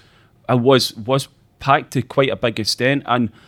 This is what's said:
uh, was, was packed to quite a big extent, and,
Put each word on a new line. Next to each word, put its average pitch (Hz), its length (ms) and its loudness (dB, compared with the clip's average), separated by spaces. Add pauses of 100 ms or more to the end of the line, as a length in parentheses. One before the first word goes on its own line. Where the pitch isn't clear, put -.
(500)
uh, 127 60 4
was, 123 380 4
was 127 340 -4 (300)
packed 139 360 0
to 123 80 -2
quite - 280 -2
a 98 60 -4
big 113 240 -4
extent, 127 440 -2
and, 120 260 -2 (180)